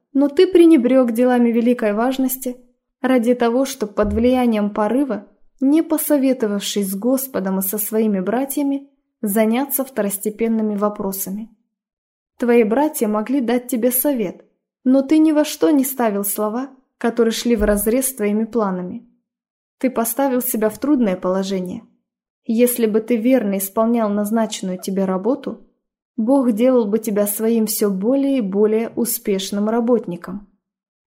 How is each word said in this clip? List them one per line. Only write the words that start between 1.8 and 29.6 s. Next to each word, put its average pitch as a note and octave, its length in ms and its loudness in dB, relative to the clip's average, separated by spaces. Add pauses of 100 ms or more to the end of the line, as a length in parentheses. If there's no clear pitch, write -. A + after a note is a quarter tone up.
важности C4 640 -2 (440)
ради B3 340 2
того, A#3+ 300 2
чтобы G#3+ 280 -6
под G#3 200 0
влиянием A#3 580 2
порыва, G#3+ 560 -2 (340)
не C#4+ 220 4
посоветовавшись B3+ 1040 0
с G3 60 -6
Господом G3 640 -2
и - 20 -2
со F#3+ 160 -6
своими G#3+ 420 -2
братьями, C#4 720 -4 (320)
заняться A3+ 640 -2
второстепенными G#3+ 920 -4
вопросами. G3+ 760 -6 (880)
Твои A#3+ 260 4
братья A#3 440 0
могли G#3+ 340 -2
дать B3 260 -2
тебе B3 240 0
совет, A#3+ 540 -2 (380)
но C4 180 4
ты D4+ 160 2
ни D#4 140 6
во D4+ 120 2
что D#4+ 280 0
не C#4 120 4
ставил G#3+ 400 -2
слова, G#3+ 480 -4 (260)
которые A#3 340 0
шли A#3 240 0
вразрез G#3+ 520 0
с - 80 -8
твоими G#3 300 -2
планами. G3 640 -4 (720)
Ты C4 100 -2
поставил B3+ 520 -2
себя G#3+ 280 -2
в G#3 100 -8
трудное B3 360 0
положение. F#3+ 680 -4 (640)
Если A#3 400 2
бы A3 160 0
ты A#3+ 160 0
верно A3 400 2
исполнял A3+ 520 0
назначенную G#3 680 -2
тебе F#3+ 260 -4
работу, F#3+ 600 -4 (480)
Бог B3 380 2
делал A#3+ 320 4
бы G3+ 120 0
тебя G#3 300 -2
своим A3 400 0
все G#3+ 240 -2
более C4+ 480 0
и - 20 0
более G#3+ 480 0
успешным G#3 800 -4